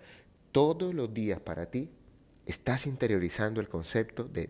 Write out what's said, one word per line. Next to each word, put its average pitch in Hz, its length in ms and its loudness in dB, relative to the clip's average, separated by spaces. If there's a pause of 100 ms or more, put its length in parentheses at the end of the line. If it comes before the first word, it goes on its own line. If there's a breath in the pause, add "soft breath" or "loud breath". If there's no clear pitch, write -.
(520 loud breath)
todos 165 420 4
los 120 180 -2
días 104 280 0
para 85 300 -6
ti, 131 200 -4 (560)
estás 127 400 -2
interiorizando 110 720 2
el 104 80 -4
concepto 113 560 -2
de - 260 -4